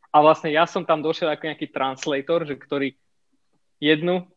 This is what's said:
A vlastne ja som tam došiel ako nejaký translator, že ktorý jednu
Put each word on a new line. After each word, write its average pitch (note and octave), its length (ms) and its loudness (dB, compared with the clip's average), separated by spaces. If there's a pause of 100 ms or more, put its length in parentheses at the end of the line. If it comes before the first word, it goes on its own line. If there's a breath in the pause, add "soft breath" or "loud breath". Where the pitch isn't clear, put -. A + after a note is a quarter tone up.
A D3+ 160 6
vlastne D#3 240 4
ja D#3 160 2
som F#3 160 -6
tam D#3 240 -2
došiel D#3+ 240 -2
ako D3+ 160 -6
nejaký D3+ 240 -10
translator, C#3 720 -4
že C#3+ 160 -8
ktorý C#3 400 -6 (800)
jednu E3+ 480 0 (120)